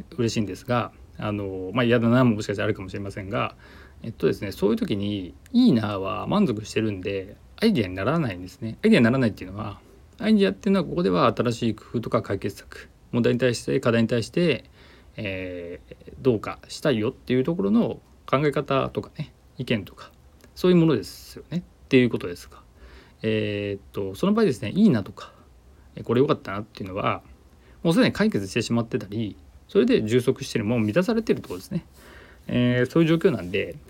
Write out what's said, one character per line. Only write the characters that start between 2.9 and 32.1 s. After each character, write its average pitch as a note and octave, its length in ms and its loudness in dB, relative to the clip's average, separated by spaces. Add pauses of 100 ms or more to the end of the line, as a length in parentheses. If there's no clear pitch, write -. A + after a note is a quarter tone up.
れ G#2 60 -6
ま G2 120 -8
せ G#2 100 -10
ん F#2+ 60 -10
が、 A#2+ 260 -4 (480)
え - 60 -10
っ G#2+ 40 -10
と - 140 -2
で - 60 2
す - 100 -8
ね、 G2 80 -6
そ - 180 -2
う - 40 2
い - 20 -
う - 20 -2
時 A3 200 -4
に G2+ 380 -6 (180)
「い B3 160 6
い E3 40 6
な」 G#2+ 280 0
は F#2+ 260 -6
満 G3 200 2
足 G#2+ 180 -2
し - 80 -12
て A2+ 80 -2
る A2 100 0
ん F#2+ 100 -6
で、 G2 360 -6 (240)
ア G#3 60 4
イ A3+ 60 4
デ A#2+ 120 2
ア F2+ 40 -6
に F#2 60 -10
な F#2+ 100 -6
ら D3+ 140 0
な C3 140 -2
い F2 60 -10
ん F2+ 40 -12
で F2+ 60 -12
す - 120 -20
ね。 A2+ 220 -8
ア G#3+ 60 4
イ - 20 8
デ G#3 60 8
ア C#3 40 8
に A#2+ 40 6
な C3 60 6
ら C3+ 80 2
な B2+ 100 2
い - 20 -6
っ - 40 -6
て - 100 -12
い - 20 -12
う F#2 60 -14
の G2+ 60 -12
は、 G#2+ 200 -10 (400)
ア G#3+ 100 -2
イ A3 80 6
デ G3 100 4
ア F#3+ 40 2
っ - 40 -2
て - 140 -6
い - 20 4
う G3 40 4
の F#3+ 60 2
は D3+ 60 -2
こ C#3+ 100 -8
こ F3 60 0
で F#3+ 80 2
は D3+ 260 4
新 A#2+ 160 0
し A#2 180 -2
い G#2 40 -2
工 - 100 -18 (100)
夫 A#2+ 60 -2
と G#2 100 -6
か A2 120 0
解 G2 160 -4
決 - 180 -8
策、 - 320 -20 (240)
問 A#2+ 100 2
題 B2 120 4
に A#2+ 40 0
対 B2 160 2
し - 100 -8
て、 C#3 140 0
課 B2 140 0
題 A#2 100 4
に A2 60 2
対 A#2+ 140 0
し - 80 -10
て、 E3 340 0 (520)
え F2+ 720 -8
ー、 - 320 -20
ど B2+ 160 4
う G2+ 40 -2
か - 180 -10 (100)
し - 120 -14
た D#3 100 0
い A2+ 80 2
よ A2 120 -2
っ - 20 -4
て - 200 -6
い B2+ 80 2
う C3 40 0
と E3+ 100 -2
こ F#2+ 100 -4
ろ G2+ 60 2
の A#2+ 300 2 (260)
考 C3 120 0
え D3 120 0
方 C3+ 380 -2
と G#2+ 140 -6
か - 160 -12
ね、 - 140 -10 (260)
意 B2+ 60 -6
見 G#2+ 200 -2
と - 100 -20
か、 - 160 -20 (440)
そ F#3 140 0
う - 40 6
い - 20 8
う - 20 8
も E3 100 6
の D#3 100 4
で - 80 -2
す - 320 -18
よ - 140 -18
ね E3 80 -4
っ F3+ 40 -10 (260)
て C3+ 100 6
い B2 60 6
う A#2 60 2
こ - 80 -4
と - 80 -10
で F2 80 -8
す - 140 -20
が、 - 100 -20 (640)
え G#2 560 -2
ー - 0 -
っ - 20 -20 (120)
と、 G2 240 -6
そ F#3 100 0
の G#3 60 4
場 A3+ 100 2
合 G#3 40 4
で D3 60 2
す G#2+ 100 -8
ね、 G#2+ 120 -4
「い G#3 120 6
い F#3+ 40 8
な」 A2+ 140 2
と - 80 -14
か、 - 200 -18 (640)
え、 - 100 -12
「こ A#2 100 0
れ B2 60 4
良 D3 60 4
か D3+ 80 2
っ - 60 -10
た G2 120 -12
な」 G2+ 100 -6
っ - 20 -10
て - 180 -14
い F#2+ 40 -10
う - 20 -10
の F#2 80 -10
は、 G#2+ 260 -4 (600)
も E3+ 80 2
う E3+ 40 4
す B3 60 4
で A3 60 6
に C#3 60 2
解 G#3+ 180 0
決 G2+ 160 -4
し - 60 -10
て B2 100 0
し - 100 -4
ま A#2 100 2
っ A2+ 40 -6
て B2 120 -4
た G#2+ 100 -10
り、 G#2 280 -6 (320)
そ G3 100 0
れ A#3 80 6
で A3+ 180 4
充 A#2+ 160 4
足 C3 240 0
し - 80 -12
て A2+ 60 0
る、 G#2+ 60 -2
も G#2+ 120 0
う A2 40 2
満 G#2+ 120 0
た F3 100 4
さ A3 120 0
れ A3+ 80 -2
て A3+ 100 2
る B2 60 -2
っ - 20 -12
て - 80 -14
こ G3 60 -8
と F#3 60 -10
で - 40 -16
す - 60 -14
ね。 - 160 -6 (600)